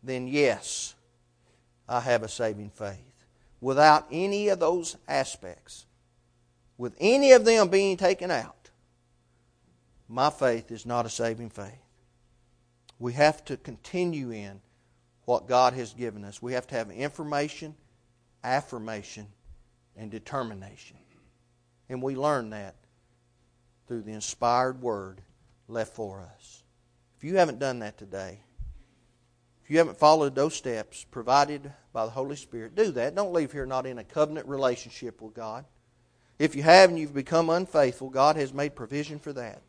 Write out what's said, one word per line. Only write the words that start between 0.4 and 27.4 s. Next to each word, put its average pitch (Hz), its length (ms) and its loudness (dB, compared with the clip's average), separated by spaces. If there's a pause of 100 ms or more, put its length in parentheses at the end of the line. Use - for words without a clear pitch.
I 123 120 -2
have 120 220 0
a 110 60 -8
saving 107 400 -6
faith. 101 300 -12 (640)
Without 147 500 6
any 202 360 -2
of 190 120 0
those 170 340 -2 (140)
aspects, - 760 -8 (920)
with 120 240 -10
any 262 320 8
of 226 140 10
them 220 220 6
being 196 280 2
taken 190 340 0
out, 127 240 -4 (1600)
my 131 200 2
faith 120 400 -2
is 113 160 -12
not 120 180 0
a 113 60 -8
saving 117 400 -4
faith. 104 320 -16 (1160)
We 120 140 -6
have 151 340 4
to 135 120 -10
continue 151 720 -6
in 101 320 -12 (640)
what 120 200 -2
God 123 280 4
has 120 180 -10
given 107 320 -10
us. 101 160 -16
We 123 140 -8
have 123 140 -6
to 135 80 -8
have 113 140 -6
information, 147 840 -8 (680)
affirmation, 110 840 -6 (720)
and 110 120 -14
determination. 107 840 -12 (920)
And 127 100 -8
we 135 160 -6
learn 135 340 -2
that 101 260 -14 (1120)
through 117 160 -10
the 107 100 -14
inspired 123 680 0
word 98 400 -8 (460)
left 110 280 -6
for 98 280 -12
us. - 400 -20 (560)
If - 60 -20
you 170 120 -2
haven't 160 220 4